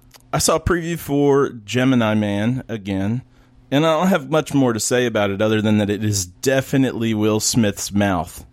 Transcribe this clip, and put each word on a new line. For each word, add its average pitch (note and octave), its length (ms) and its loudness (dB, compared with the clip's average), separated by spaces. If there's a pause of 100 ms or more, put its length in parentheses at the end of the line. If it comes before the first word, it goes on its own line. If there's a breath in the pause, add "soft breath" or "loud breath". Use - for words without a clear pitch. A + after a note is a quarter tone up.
(320)
I D#3 60 0
saw D#3+ 180 2
a D#3 40 -4
preview E3+ 380 -2
for C#3+ 520 2
Gemini A#2 640 0
Man G#2+ 520 -2
again, G2+ 560 -4 (480 soft breath)
and D3 160 0
I D#3+ 120 2
don't F3+ 100 0
have D#3 220 0
much D#3 240 0
more C3 180 2
to G#2+ 80 -4
say B2 260 0
about G#2 240 0
it G2 120 -4
other A2 180 2
than G#2+ 180 2
that G2+ 120 0
it G2+ 120 -4
is G2+ 220 -2
definitely A#2 920 -2
Will G#2+ 260 2
Smith's - 520 -2
mouth G2 600 -2